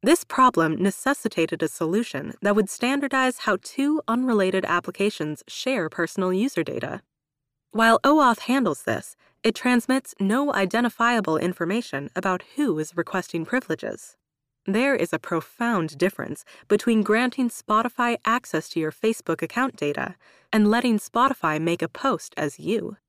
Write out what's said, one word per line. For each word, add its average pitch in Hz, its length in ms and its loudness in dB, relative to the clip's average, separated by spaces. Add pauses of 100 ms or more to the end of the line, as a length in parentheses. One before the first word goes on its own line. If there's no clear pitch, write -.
This 320 180 4
problem 165 520 4
necessitated 190 880 0
a 160 40 0
solution 160 760 -4
that 202 120 2
would 208 140 2
standardize 262 720 0
how 202 240 0
two 294 440 -2
unrelated 214 560 2
applications 175 840 -2
share 214 420 -4
personal 185 420 -2
user 190 320 0
data. - 380 -6 (720)
While 226 320 6
oauth 277 380 4
handles 240 420 0
this, - 320 -4 (260)
it 220 140 0
transmits 247 640 0
no 240 340 2
identifiable 220 840 0
information 170 760 -4
about 185 280 -2 (120)
who 240 220 0
is 156 180 -6
requesting 170 500 -4
privileges. - 680 -6 (520)
There 247 280 0
is - 160 -2
a 165 60 -4
profound 165 800 -4
difference - 480 -4 (220)
between 220 340 2
granting 240 480 0
Spotify 233 760 -2
access 220 440 -2
to - 100 -6
your 156 120 -2
Facebook - 500 -2
account 254 340 -2
data - 420 -4 (360)
and 214 160 6
letting 233 300 2
Spotify 233 600 0
make 170 220 0
a 165 80 -2
post - 480 -4
as 151 220 -4
you. 185 380 -4 (120)